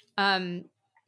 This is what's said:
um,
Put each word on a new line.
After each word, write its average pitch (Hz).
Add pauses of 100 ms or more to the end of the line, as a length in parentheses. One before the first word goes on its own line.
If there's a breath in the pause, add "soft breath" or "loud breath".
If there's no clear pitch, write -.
(180 soft breath)
um, 185 (420)